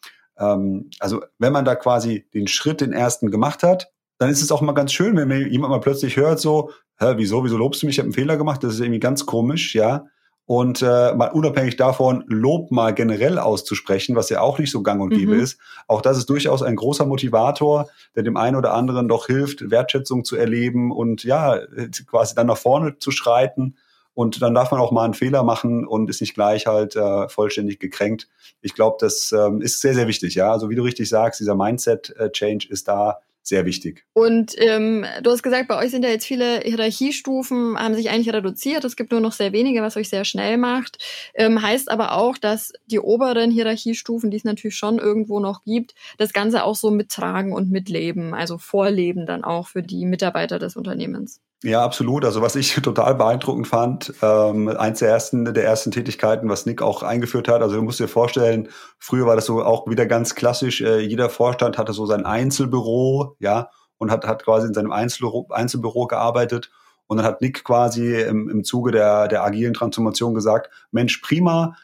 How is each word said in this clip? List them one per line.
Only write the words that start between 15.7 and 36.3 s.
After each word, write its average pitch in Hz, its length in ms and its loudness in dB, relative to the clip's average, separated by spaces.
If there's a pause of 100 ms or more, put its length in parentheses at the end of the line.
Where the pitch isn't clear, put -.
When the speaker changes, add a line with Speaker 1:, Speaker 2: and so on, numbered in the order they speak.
Speaker 1:
auch 107 140 2
das 131 160 4
ist 120 120 -2
durchaus 139 340 0
ein 117 140 -2
großer 139 280 0
Motivator, 139 840 2 (260)
der 113 80 0
dem 110 140 -2
einen 120 180 2
oder 120 180 2
anderen 123 360 0
doch 113 180 0
hilft, 139 420 -2
Wertschätzung 127 540 0
zu - 140 -6
erleben 120 560 0
und 117 320 -2
ja, 135 320 2
äh, 117 320 -10 (200)
quasi 113 240 2
dann 117 140 2
nach 113 100 2
vorne 143 400 2
zu - 140 -4
schreiten. 131 640 0 (380)
Und 117 280 -2
dann 117 140 2
darf 123 160 2
man 135 80 2
auch 120 120 2
mal 117 120 4
einen 117 100 0
Fehler 131 300 2
machen 117 420 0
und 110 240 -2
ist 101 120 -6
nicht 104 120 -6
gleich 107 320 0
halt, 107 300 0
äh, 101 320 0
vollständig 104 520 -2
gekränkt. 104 500 -4 (320)
Ich 101 120 -10
glaub, 110 260 2
das, - 340 0
ähm, 107 280 2
ist - 200 -4
sehr, 135 120 2
sehr 123 140 2
wichtig. 92 260 -4
Ja, 95 200 2
also 110 160 -2
wie 113 60 -4
du 120 80 0
richtig 120 260 -4
sagst, 113 320 2
dieser 101 140 0
Mindset, 113 600 -2
äh, 107 140 -2
Change 104 380 -4
ist - 180 -8
da 104 320 0 (240)
sehr 95 220 0
wichtig. - 460 -6
Speaker 2:
Und, 226 460 2
ähm, 220 480 2 (180)
du 233 80 4
hast 240 100 0
gesagt, 254 280 0
bei 208 80 0
euch 240 140 -2
sind 247 120 -2
ja 254 60 0
jetzt 220 160 -2
viele 240 340 -2